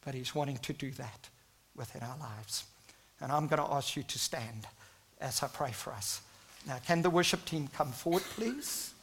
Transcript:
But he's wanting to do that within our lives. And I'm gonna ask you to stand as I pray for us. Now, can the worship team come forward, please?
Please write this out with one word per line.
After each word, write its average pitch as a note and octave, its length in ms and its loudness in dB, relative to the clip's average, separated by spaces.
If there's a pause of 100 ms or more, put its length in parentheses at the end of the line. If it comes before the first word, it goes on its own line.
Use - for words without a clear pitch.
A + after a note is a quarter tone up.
But C#3 120 -6
he's B2+ 220 -4
wanting C#3+ 240 2
to - 140 -4
do C#3+ 180 -4
that - 380 -10 (460)
within - 280 -8
our B2 140 -6
lives. G#2+ 480 -6 (560)
And C3+ 100 0
I'm D3+ 160 6
gonna D3 240 4
ask C#3+ 240 0
you C#3+ 80 -2
to - 160 -6
stand A2+ 480 -2 (520)
as - 220 0
I C#3 60 0
pray C3 240 -2
for - 220 -8
us. - 280 -4 (460)
Now, C3 120 -4
can E3+ 220 4
the F3 80 8
worship E3+ 360 6
team D3+ 240 -2
come C#3+ 220 2
forward, E3+ 320 2
please? - 800 -4